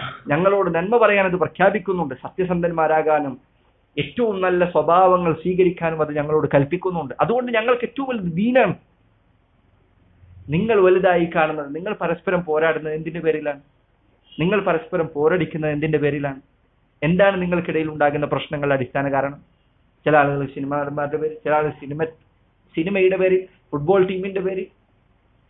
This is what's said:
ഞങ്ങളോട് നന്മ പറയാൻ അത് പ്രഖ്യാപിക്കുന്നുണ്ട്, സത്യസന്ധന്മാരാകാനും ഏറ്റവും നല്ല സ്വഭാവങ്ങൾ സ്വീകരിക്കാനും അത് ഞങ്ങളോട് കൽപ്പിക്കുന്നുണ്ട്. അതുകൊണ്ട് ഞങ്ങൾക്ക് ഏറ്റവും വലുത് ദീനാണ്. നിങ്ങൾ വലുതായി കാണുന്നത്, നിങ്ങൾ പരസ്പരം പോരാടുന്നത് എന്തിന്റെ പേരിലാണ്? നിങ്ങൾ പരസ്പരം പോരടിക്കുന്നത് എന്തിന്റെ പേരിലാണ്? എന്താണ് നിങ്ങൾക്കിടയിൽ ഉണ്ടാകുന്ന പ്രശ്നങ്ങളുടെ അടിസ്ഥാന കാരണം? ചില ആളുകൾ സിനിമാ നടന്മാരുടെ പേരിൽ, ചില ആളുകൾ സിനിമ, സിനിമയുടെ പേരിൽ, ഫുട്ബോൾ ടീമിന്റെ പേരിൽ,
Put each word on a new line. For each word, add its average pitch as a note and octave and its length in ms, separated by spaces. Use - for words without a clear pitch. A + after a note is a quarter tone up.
ഞങ്ങളോട് F3+ 480
നന്മ F#3+ 220
പറയാൻ G3+ 280
അത് F3+ 100
പ്രഖ്യാപിക്കുന്നുണ്ട്, F3+ 800
സത്യസന്ധന്മാരാകാനും D#3 1200
ഏറ്റവും G3 420
നല്ല F3+ 300
സ്വഭാവങ്ങൾ F3 640
സ്വീകരിക്കാനും E3+ 680
അത് D3+ 140
ഞങ്ങളോട് D3+ 380
കൽപ്പിക്കുന്നുണ്ട്. D3+ 680
അതുകൊണ്ട് B3 300
ഞങ്ങൾക്ക് A#3 340
ഏറ്റവും C4+ 240
വലുത് F#3+ 240
ദീനാണ്. A3 420
നിങ്ങൾ G#3 320
വലുതായി F3+ 540
കാണുന്നത്, D3+ 400
നിങ്ങൾ F#3+ 180
പരസ്പരം F3 520
പോരാടുന്നത് D#3 480
എന്തിന്റെ D#3+ 260
പേരിലാണ്? D3 420
നിങ്ങൾ G3 200
പരസ്പരം E3 540
പോരടിക്കുന്നത് D#3 580
എന്തിന്റെ D3+ 260
പേരിലാണ്? C#3 440
എന്താണ് F#3 380
നിങ്ങൾക്കിടയിൽ E3+ 480
ഉണ്ടാകുന്ന D3 360
പ്രശ്നങ്ങളുടെ C#3+ 500
അടിസ്ഥാന C3+ 360
കാരണം? C#3 300
ചില D3+ 120
ആളുകൾ C#3+ 280
സിനിമാ C#3 340
നടന്മാരുടെ C#3+ 380
പേരിൽ, D#3 180
ചില D3 180
ആളുകൾ D3+ 160
സിനിമ, D3 340
സിനിമയുടെ F#3+ 420
പേരിൽ, F#3 300
ഫുട്ബോൾ F3 340
ടീമിന്റെ F#3+ 360
പേരിൽ, F#3+ 240